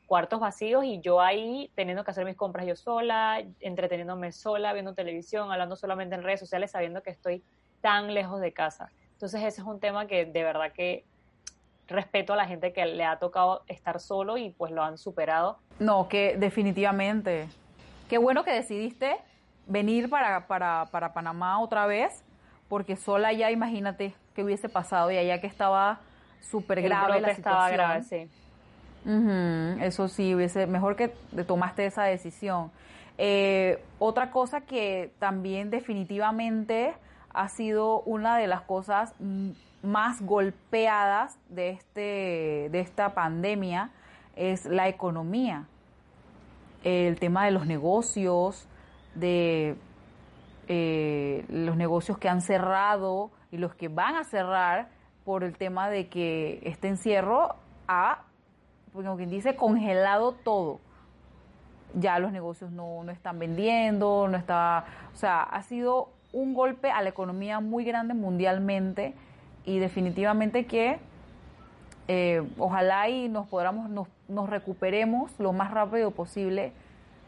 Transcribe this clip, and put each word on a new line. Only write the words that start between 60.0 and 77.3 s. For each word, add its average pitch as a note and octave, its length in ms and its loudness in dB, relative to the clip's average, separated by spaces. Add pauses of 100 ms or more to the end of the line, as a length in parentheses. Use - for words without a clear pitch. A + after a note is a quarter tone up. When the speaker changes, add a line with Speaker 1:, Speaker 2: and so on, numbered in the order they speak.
Speaker 2:
todo. G3 480 -2 (1120)
Ya F3+ 240 2
los F#3+ 140 0
negocios F3 380 -10
no, E3+ 340 -10
no F3 80 -10
están F3 260 -10
vendiendo, G3+ 880 2
no F#3 100 2
está, E3+ 460 2 (280)
o - 40 -20
sea, F3+ 260 2
ha - 220 -4
sido B3 440 0 (240)
un C4 220 -2
golpe C4 360 2
a A3 120 2
la F#3+ 60 0
economía F#3+ 520 -4
muy A3+ 240 -2
grande A#3 300 -2
mundialmente F#3+ 1000 0 (540)
y F#3+ 140 0
definitivamente G3+ 840 0
que, A#3+ 320 2 (1080)
eh, F3 340 2 (160)
ojalá F#3+ 500 4
y B3 200 -2
nos G#3 200 -4
podamos, G3 420 -2
nos, G3+ 180 -6 (200)
nos G3+ 200 -2
recuperemos G#3 920 0
lo F#3+ 140 2
más G3 200 0
rápido G#3+ 400 2
posible F#3+ 600 -2 (560)